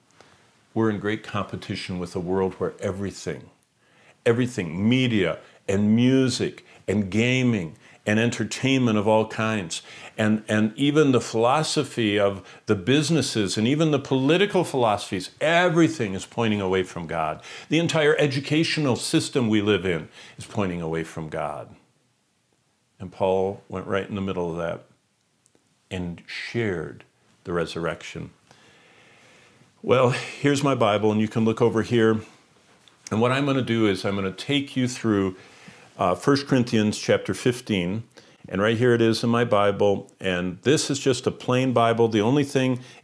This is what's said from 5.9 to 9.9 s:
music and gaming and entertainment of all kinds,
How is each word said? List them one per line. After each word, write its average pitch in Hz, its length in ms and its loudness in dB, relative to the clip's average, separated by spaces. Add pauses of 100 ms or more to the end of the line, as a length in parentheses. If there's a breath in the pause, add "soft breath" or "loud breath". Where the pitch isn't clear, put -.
music 127 720 2 (240 loud breath)
and 98 220 0
gaming 117 680 0 (300 loud breath)
and 107 120 2
entertainment 120 800 0
of 101 80 0
all 110 200 4
kinds, 110 560 -4 (340 loud breath)